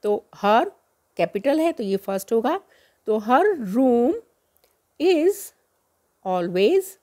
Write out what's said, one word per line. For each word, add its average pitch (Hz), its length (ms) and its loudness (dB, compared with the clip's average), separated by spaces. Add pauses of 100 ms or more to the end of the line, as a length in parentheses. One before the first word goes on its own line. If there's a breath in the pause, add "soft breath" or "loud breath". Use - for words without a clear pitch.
तो 208 100 0 (300)
her 220 200 4 (520)
कैपिटल 285 440 -2
है 330 120 0
तो 320 100 -10
ये 196 140 -4
फर्स्ट 190 360 -6
होगा। 247 280 0 (480 soft breath)
तो 220 120 0
her 247 220 2 (320)
room 247 400 2 (880)
is 349 400 2 (840)
always 185 680 0 (120)